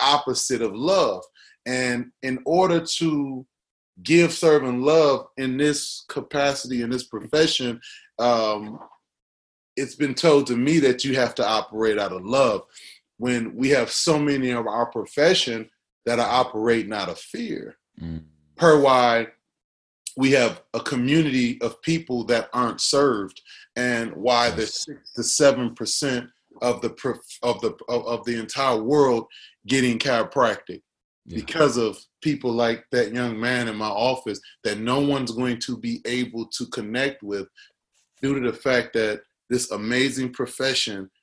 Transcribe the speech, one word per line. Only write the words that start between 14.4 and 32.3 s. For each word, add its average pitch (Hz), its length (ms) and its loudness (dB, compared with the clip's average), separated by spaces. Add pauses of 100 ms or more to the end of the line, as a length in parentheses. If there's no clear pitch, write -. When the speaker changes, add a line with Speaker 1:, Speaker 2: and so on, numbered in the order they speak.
Speaker 1:
of 117 160 -2
our 117 200 -2
profession 123 840 0 (380)
that 120 120 0
are 117 100 0
operating 113 640 0
out 98 160 -6
of 87 100 -8
fear. - 600 -10 (220)
Speaker 2:
Mm. 80 240 -10 (320)
Speaker 1:
Per 156 240 8
why 123 480 4 (880)
we 135 140 2
have 120 320 2 (120)
a 113 60 -6
community 127 800 0
of 113 220 -4
people 160 420 -2
that 113 280 0
aren't 120 280 -2
served, 123 600 0 (340)
and 120 400 -4
why 120 340 2
Speaker 2:
Yes. - 80 -4
Speaker 1:
there's - 280 -6
six - 300 -16
to 120 100 -4
seven 127 500 2
percent 123 560 -4 (320)
of 120 200 0
the 117 80 -2
prof-, - 520 -10
of 120 180 0
the, 110 160 -4 (120)
of, 120 180 -2
of 117 180 -6
the 120 140 -4
entire 117 420 -2
world 127 460 2 (400)
getting 123 320 2
chiropractic 113 840 0 (440)
Speaker 2:
Yeah. - 140 -10
Speaker 1:
because 147 360 2
of 110 220 0 (240)
people 139 300 -2